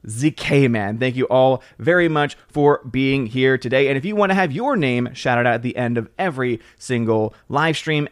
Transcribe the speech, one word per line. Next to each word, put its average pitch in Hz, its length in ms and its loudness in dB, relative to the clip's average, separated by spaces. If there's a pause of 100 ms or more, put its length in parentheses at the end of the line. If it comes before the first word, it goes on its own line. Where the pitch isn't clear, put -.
Z 120 240 0
K 139 360 2
Man. 110 300 -2
Thank 123 180 -2
you 131 80 0
all 131 400 2 (160)
very 170 280 2
much 147 280 -2 (120)
for 147 400 2
being 135 380 0
here 131 320 2
today. 131 300 0
And 139 100 0
if 131 60 -8
you 208 100 -4
want 202 160 2
to 190 40 2
have 185 180 0
your 240 240 -2
name 123 380 0
shouted 123 340 0
out 120 60 2
at 117 80 -4
the 123 140 -6
end 120 220 -2
of 113 180 -4
every 127 440 -4 (180)
single 113 560 -2 (140)
live 151 280 0
stream 151 360 -2